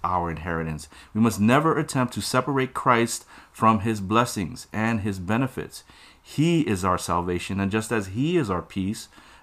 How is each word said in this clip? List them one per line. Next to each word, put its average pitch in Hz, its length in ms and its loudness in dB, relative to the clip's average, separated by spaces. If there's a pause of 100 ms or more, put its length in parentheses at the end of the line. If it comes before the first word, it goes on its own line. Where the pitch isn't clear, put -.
our 87 260 0
inheritance. 80 580 -6 (260)
We 107 60 2
must 104 200 4
never 131 380 4
attempt 131 360 -2
to 107 60 -6
separate 131 540 -2
Christ 117 500 2 (260)
from 110 300 4
his 110 200 -2
blessings 107 720 -2
and 110 280 -2
his 95 180 -4
benefits. 110 640 -4 (380)
He 165 400 2
is 95 240 0
our 90 140 2
salvation, 87 600 -2
and 98 140 0
just 110 180 -2
as 104 180 -2
he 139 280 0
is 123 140 0
our 87 120 -2
peace, 98 460 -6 (340)